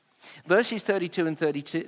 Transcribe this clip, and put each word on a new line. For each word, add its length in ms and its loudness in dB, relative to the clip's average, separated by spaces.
Verses 380 2
thirty-two 420 0
and 100 -2
thirty-two, 520 -2